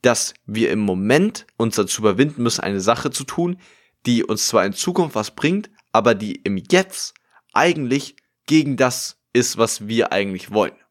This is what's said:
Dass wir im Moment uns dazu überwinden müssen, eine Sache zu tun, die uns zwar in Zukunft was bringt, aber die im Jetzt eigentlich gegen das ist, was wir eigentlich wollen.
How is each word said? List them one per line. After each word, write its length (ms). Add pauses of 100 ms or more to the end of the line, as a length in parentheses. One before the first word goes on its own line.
Dass 320 (100)
wir 240
im 100
Moment 680 (100)
uns 200
dazu 240
überwinden 420
müssen, 180
eine 200
Sache 280
zu 140
tun, 360 (460)
die 180
uns 260
zwar 160
in 80
Zukunft 420
was 160
bringt, 400 (200)
aber 220
die 220
im 220
Jetzt 580 (380)
eigentlich 640 (300)
gegen 300
das 400 (160)
ist, 240
was 300
wir 240
eigentlich 400
wollen. 240 (160)